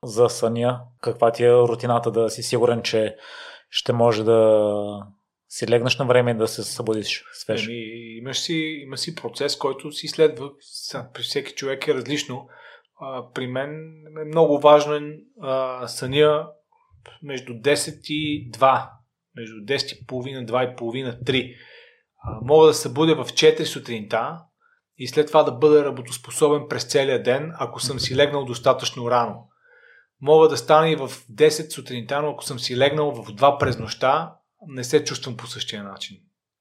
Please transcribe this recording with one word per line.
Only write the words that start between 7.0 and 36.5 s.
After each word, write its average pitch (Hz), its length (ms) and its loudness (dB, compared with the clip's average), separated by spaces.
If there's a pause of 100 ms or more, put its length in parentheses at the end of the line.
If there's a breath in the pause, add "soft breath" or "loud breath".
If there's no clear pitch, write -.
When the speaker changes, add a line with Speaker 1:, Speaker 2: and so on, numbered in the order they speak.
Speaker 1:
свеж? 107 340 -6
Speaker 2:
Еми, 117 80 -10 (440)
имаш 127 200 -8
си, - 160 -4 (320)
има 131 100 -14
си 165 180 -8
процес, 135 420 -6
който 143 360 -6
си - 160 -12
следва. 143 420 0 (100)
Са-, - 520 -14
при 120 100 -16
всеки - 320 -6
човек 135 340 -6
е 151 60 2
различно. 123 540 -8 (520 loud breath)
А, 131 340 -12
при 127 120 -8
мен 131 240 -6 (520)
е - 20 -10
много 151 360 2
важен, 151 600 4 (200)
а, 131 480 -4
съня 151 600 2 (720 loud breath)
между 131 380 -10
десет 147 480 0
и 151 420 -4
два. 127 400 2 (460)
Между 110 280 -14
десет 131 280 -4
и - 140 -20
половина, 131 400 -10
два 123 180 0
и - 120 -6
половина, 120 500 -8
три. 131 280 0 (680 loud breath)
А, 110 200 -10
мога 156 240 8
да 151 80 8
се - 80 -4
събудя 139 420 0
в - 100 -10
четири 156 320 4
сутринта 117 720 -6 (580)
и 127 120 -10
след 151 180 2
това 151 160 6
да 139 100 0
бъда 147 320 6
работоспособен 139 840 -2
през 123 160 -6
целия 135 380 0
ден, 143 360 -2
ако 123 220 -6
съм 131 200 -6
си - 160 -4
легнал 143 280 2
достатъчно 123 640 -2
рано. 120 360 0 (760 soft breath)
Мога 156 280 8
да 143 80 -4
стана 160 340 4
и 151 60 0
в 135 140 -6 (180)
десет 151 440 2
сутринта, 127 500 -8
но 151 80 -4
ако - 140 -10
съм 127 140 -10
си 123 180 -6
легнал 147 340 2
в 110 220 -12
два 139 260 4
през 127 200 0
нощта, 151 560 -2 (320)
не 131 180 -12
се 147 200 2
чувствам 123 320 -10
по - 100 -14
същия - 360 -10
начин. 98 340 -16 (440)